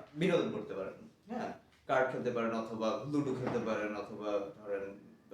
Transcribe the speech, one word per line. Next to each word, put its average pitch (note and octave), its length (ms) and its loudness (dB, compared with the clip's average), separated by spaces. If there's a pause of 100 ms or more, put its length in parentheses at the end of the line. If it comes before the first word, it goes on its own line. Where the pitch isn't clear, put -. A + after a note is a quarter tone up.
(160)
বিনোদন D#3 360 4
করতে G#2 220 -6
পারেন, - 360 -6 (180)
হ্যাঁ? A3+ 260 -4 (340)
কার্ড B2+ 240 4
খেলতে A#2+ 200 0
পারেন A2+ 200 2
অথবা A2+ 600 0
লুডো C#3 240 2
খেলতে B2 300 0
পারেন G#2 300 0
অথবা G#2 440 -4
ধরেন, G2 600 -4 (340)